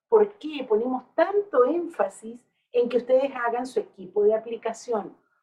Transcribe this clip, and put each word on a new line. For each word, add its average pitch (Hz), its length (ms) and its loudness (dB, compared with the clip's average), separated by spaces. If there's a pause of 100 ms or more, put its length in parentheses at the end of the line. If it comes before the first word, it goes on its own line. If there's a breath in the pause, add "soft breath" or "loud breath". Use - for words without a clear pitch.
por 214 260 4
qué 294 340 -10
ponemos 247 360 0 (100)
tanto 370 500 2
énfasis 240 760 -4 (320)
en 240 160 2
que 247 100 0
ustedes 262 360 2
hagan 240 300 -4
su 240 160 -4
equipo 196 440 -4
de 214 100 4
aplicación. 220 800 -6 (260)